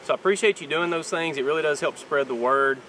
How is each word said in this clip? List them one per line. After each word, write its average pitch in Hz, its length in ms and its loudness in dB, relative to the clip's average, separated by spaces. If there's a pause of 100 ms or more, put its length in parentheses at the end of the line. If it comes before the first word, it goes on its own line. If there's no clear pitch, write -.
So - 100 0
I - 40 2
appreciate 202 440 2
you 151 60 -12
doing 170 240 0
those 165 180 -4
things. 165 260 -2
It 131 100 -2
really 156 180 0
does 147 160 0
help - 180 -2
spread 139 300 0
the 131 80 -2
word. 135 420 2 (120)